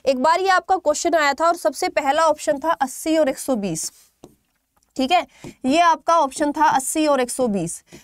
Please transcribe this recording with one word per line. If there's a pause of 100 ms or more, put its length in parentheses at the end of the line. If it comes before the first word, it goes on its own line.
एक
बार
ये
आपका
क्वेश्चन
आया
था
और
सबसे
पहला
ऑप्शन
था
अस्सी
और
एक
सौ
बीस। (1040)
ठीक
है, (380)
ये
आपका
ऑप्शन
था
अस्सी
और
एक
सौ
बीस। (200)